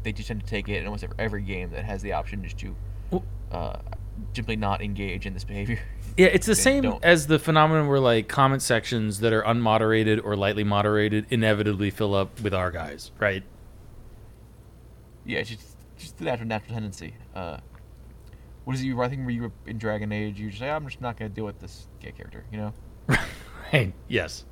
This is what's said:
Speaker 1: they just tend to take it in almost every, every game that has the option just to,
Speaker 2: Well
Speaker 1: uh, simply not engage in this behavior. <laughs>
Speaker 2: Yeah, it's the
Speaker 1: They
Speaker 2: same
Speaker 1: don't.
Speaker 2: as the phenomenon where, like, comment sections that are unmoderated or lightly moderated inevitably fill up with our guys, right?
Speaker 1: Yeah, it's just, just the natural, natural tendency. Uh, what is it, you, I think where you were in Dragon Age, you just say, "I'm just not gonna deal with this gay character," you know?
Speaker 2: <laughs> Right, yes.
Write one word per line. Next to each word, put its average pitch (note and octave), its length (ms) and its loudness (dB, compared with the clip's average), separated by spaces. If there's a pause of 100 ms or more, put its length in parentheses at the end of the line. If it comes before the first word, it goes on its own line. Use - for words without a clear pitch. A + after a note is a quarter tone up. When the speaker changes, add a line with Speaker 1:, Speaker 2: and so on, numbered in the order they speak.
Speaker 1:
they A2 100 -2
just - 160 -8
tend A2 100 -4
to - 80 -8
take G2+ 220 -4
it G2+ 80 0
in D#2+ 80 -2
almost G#2 180 -6
every, G2 160 -8
every G#2 220 -2
game F#2 300 -4
that E2+ 120 -6
has G2+ 180 -4
the G2+ 120 -4
option F2 280 -4
just - 180 -8
to, - 140 -6 (380)
Speaker 2:
Well F#3 140 -2 (260)
Speaker 1:
uh, E2+ 240 -4 (580)
simply A2+ 220 -4
not G2+ 260 0
engage G2 440 -4
in F#2+ 80 -6
this F#2+ 100 -8
behavior. G2+ 400 -4
<laughs> - 60 -10 (260)
Speaker 2:
Yeah, F#3 120 10
it's F3+ 180 4
the A3 80 4
Speaker 1:
They G3+ 80 4
Speaker 2:
same C4+ 220 4
Speaker 1:
don't. - 200 -2
Speaker 2:
as E3 220 8
the D3+ 140 6
phenomenon D#3 480 4
where, C#3 120 4
like, A#2 280 6
comment C3+ 340 4
sections G#2+ 600 0
that A2+ 120 4
are A2 80 4
unmoderated A2 840 4
or G#2 120 0
lightly G2+ 280 2
moderated G#2 680 4
inevitably G#2 580 2
fill G2+ 240 0
up G2 280 0
with G2+ 120 0
our F#2 160 0
guys, D#2+ 480 -10
right? F#2+ 240 0 (1800)
Speaker 1:
Yeah, - 140 -2
it's G#2+ 100 -4
just, - 260 -14 (220)
just - 220 -18
the D#3+ 60 -6
natural, A#2 220 -4
natural A2+ 280 -4
tendency. G#2+ 400 -8 (180)
Uh, E2+ 240 -8 (1080)
what C3 120 -4
is C3 80 -4
it, - 20 -2
you, B2+ 160 0
I B2 80 2
think C3+ 120 -6
where B2 100 -4
you A#2 100 -2
were A#2 100 -6 (140)
in A2 140 -8
Dragon G#2+ 320 -2
Age, G#2 280 -4
you G#2+ 100 -6
just G2+ 100 -12
say, C3 100 -4
"I'm D3+ 180 -2
just - 140 -12
not A#2+ 160 -6
gonna A2 120 -8
deal - 160 -6
with - 140 -10
this - 280 -16 (120)
gay - 120 -14
character," - 400 -16
you G#2+ 80 -8
know? G#2+ 140 -6 (360)
Speaker 2:
<laughs> B2 80 4 (560)
Right, A2 180 2 (160)
yes. F#2 440 -4